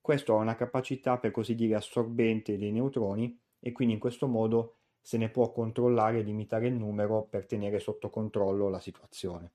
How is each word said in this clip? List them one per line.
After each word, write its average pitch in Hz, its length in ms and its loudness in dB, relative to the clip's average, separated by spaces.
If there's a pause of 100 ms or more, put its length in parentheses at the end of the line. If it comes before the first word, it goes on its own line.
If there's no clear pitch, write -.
Questo 139 340 2
ha 107 60 4
una 110 140 0
capacità, 123 640 -2
per 110 140 0
così 113 240 -2
dire, 113 180 2
assorbente 113 800 0
dei 104 140 -2
neutroni 113 680 -2 (200)
e 120 140 -8
quindi 120 220 2
in 107 60 -4
questo 127 280 -2
modo 117 480 2 (240)
se - 180 -4
ne 113 100 2
può 117 240 2
controllare 117 680 2
e - 20 -2
limitare 107 460 -2
il 127 60 0
numero 107 500 0
per 98 220 -6
tenere 101 340 -2
sotto - 280 -6
controllo 101 600 0
la 92 100 -2
situazione. 87 760 -12